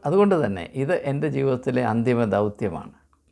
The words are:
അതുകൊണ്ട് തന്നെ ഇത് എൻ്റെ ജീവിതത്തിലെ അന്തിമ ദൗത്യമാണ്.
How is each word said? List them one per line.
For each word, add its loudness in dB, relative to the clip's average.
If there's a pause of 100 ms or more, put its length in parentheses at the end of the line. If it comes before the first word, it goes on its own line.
അതുകൊണ്ട് 4
തന്നെ -2
ഇത് 0 (160)
എൻ്റെ -2
ജീവിതത്തിലെ 0
അന്തിമ 2
ദൗത്യമാണ്. -2 (360)